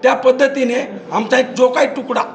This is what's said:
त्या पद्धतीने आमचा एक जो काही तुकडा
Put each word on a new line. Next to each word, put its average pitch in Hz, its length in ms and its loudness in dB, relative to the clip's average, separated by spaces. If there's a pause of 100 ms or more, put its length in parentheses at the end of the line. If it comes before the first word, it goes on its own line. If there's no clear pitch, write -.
त्या 254 100 4
पद्धतीने 262 680 2 (300)
आमचा 226 280 0
एक 247 140 -2
जो 247 140 4
काही 254 200 2
तुकडा - 340 -4 (140)